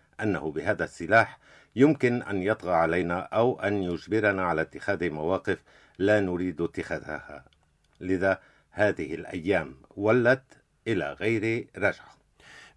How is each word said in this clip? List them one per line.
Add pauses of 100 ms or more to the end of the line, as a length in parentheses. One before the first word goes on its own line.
(220)
أنه
بهذا
السلاح (360)
يمكن
أن
يطغى
علينا
أو
أن
يجبرنا
على
اتخاذ
مواقف (360)
لا
نريد
اتخاذها. (560)
لذا (320)
هذه
الأيام (200)
ولت (440)
إلى
غير (100)
رجعة. (600)